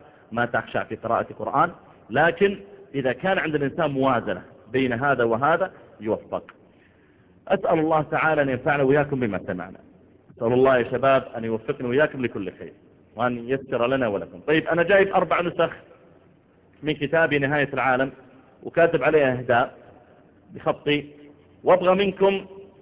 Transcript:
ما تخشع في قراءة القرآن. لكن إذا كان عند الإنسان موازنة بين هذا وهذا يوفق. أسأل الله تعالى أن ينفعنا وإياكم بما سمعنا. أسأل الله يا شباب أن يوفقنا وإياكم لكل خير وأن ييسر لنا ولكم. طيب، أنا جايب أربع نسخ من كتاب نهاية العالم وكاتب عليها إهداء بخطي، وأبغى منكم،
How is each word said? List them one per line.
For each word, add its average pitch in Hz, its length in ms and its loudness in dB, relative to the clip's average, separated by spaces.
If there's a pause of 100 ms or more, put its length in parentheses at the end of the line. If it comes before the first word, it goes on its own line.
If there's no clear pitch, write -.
(320)
ما 120 140 -2
تخشع 113 380 -4
في 107 120 -12
قراءة 110 340 -2
القرآن. 131 400 -2 (400)
لكن 170 480 2 (360)
إذا 131 180 -2
كان 185 260 -2
عند 151 160 -4
الإنسان 143 360 -2
موازنة 120 520 0 (300)
بين 131 200 0
هذا 123 320 0
وهذا 131 460 0 (300)
يوفق. 101 420 -6 (1080)
أسأل 185 300 0
الله 156 240 2
تعالى 151 400 0
أن 139 60 0
ينفعنا 143 340 0
وإياكم 143 380 2
بما 101 260 -2
سمعنا. 92 320 -10 (580)
أسأل 117 160 0
الله 131 260 6
يا 120 120 -2
شباب 131 340 2 (120)
أن 113 80 -8
يوفقنا 120 440 -4
وإياكم 135 340 0
لكل 101 360 -6
خير 87 140 -16 (440)
وأن 120 320 -4
ييسر 131 380 -2
لنا 131 220 0
ولكم. 95 320 -6
طيب، 156 260 0
أنا 170 160 0
جايب 190 260 4
أربع 175 320 0
نسخ 165 300 0 (1120)
من 151 100 -2
كتاب 147 420 0
نهاية 143 380 0
العالم 131 400 0 (500)
وكاتب 165 400 2
عليها 139 360 4
إهداء 123 360 0 (800)
بخطي، 147 500 -2 (600)
وأبغى 180 300 6
منكم، 196 520 0 (360)